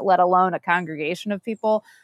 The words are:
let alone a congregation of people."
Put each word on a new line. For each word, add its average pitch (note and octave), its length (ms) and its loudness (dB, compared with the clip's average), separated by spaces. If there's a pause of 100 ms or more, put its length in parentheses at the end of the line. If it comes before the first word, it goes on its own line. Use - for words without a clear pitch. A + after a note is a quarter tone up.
let F3+ 200 4
alone F3+ 320 4
a D#3 60 -6
congregation E3+ 760 -4
of F#3+ 100 -8
people." G#3+ 400 -2 (200)